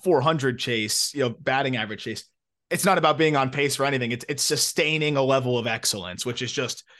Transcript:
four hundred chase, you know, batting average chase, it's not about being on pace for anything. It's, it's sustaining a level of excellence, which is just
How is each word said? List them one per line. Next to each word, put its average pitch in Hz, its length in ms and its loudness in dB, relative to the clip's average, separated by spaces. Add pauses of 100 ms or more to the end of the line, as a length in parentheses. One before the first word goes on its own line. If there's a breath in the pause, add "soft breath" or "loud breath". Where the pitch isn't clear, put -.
four 160 200 4
hundred 135 360 0
chase, 110 560 -2
you 143 60 -2
know, 123 100 0
batting 131 460 -2
average 107 260 -6
chase, - 220 -8 (460)
it's 175 160 0
not 190 100 6
about 156 220 4
being 156 180 4
on 135 140 2
pace 143 260 0
for 135 80 0
anything. 127 280 0
It's, 120 180 -6
it's 143 120 -4
sustaining 151 760 0
a 135 40 4
level 131 360 2
of 117 80 -4
excellence, 98 580 -4
which 120 160 -6
is 120 100 -4
just - 340 -4 (160 soft breath)